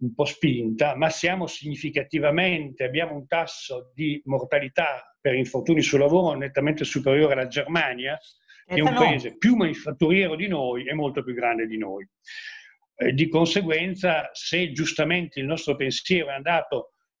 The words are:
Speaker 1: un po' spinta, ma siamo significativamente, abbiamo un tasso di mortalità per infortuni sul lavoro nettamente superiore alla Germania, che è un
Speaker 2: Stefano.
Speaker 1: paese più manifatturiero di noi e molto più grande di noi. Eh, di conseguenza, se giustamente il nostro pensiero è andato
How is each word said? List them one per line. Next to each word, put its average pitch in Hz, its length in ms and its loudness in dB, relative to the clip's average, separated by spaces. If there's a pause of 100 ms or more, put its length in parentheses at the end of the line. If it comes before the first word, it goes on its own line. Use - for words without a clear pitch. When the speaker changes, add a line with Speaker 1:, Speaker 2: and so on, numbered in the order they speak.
Speaker 1:
un 120 120 -4
po' 147 100 0
spinta, 127 720 0
ma 156 160 0
siamo 175 380 -2
significativamente, 147 1400 -2
abbiamo 147 320 -4
un 135 100 -12
tasso 135 680 -6
di 147 340 -4
mortalità 135 960 -2
per 131 140 2
infortuni 131 480 2
sul 139 160 4
lavoro 151 380 4
nettamente 139 480 -2
superiore 139 480 4
alla 131 160 0
Germania, 139 680 -2 (500)
che - 100 -4
è 151 40 4
un 151 60 4
Speaker 2:
Stefano. 156 220 4
Speaker 1:
paese 123 280 -2
più 240 200 6
manifatturiero 170 800 2
di 185 100 -4
noi 127 400 -2
e 139 80 -4
molto 143 300 -2
più 123 100 -6
grande 117 320 0
di 110 100 -6
noi. 98 300 -6 (880)
Eh, 123 200 0
di 156 140 2
conseguenza, 165 1040 0
se 175 380 -2
giustamente 156 680 -2
il 135 60 -4
nostro 147 280 -2
pensiero 139 540 0
è 139 60 -6
andato 143 560 -2 (300)